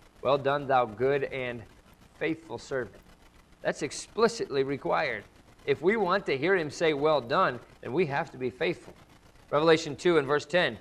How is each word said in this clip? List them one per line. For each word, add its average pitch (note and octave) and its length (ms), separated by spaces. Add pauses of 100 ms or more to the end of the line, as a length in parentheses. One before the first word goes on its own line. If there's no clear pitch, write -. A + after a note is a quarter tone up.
(220)
"Well C3 160
done, C#3 300
thou B2+ 180
good C3 400
and B2 380 (540)
faithful D#3 400
servant." B2 440 (600)
That's - 200
explicitly D#3+ 840
required. C#3 600 (420)
If C#3+ 160
we F#3+ 140
want G3 300
to D#3 100
hear E3+ 220
him D3+ 140
say, D#3+ 220
"Well D3 280
done," C3+ 380 (220)
then A#2 120
we E3 140
have C3+ 240
to C3 60
be B2+ 120
faithful. - 440 (580)
Revelation D#3 440
two F3 220
and C#3 100
verse C#3+ 180
ten, D3+ 360